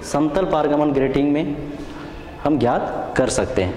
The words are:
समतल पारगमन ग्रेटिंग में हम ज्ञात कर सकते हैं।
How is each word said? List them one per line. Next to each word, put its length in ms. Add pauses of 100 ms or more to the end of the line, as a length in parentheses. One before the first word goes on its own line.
(120)
समतल 320
पारगमन 480
ग्रेटिंग 400
में 240 (880)
हम 140
ज्ञात 580
कर 120
सकते 340
हैं। 140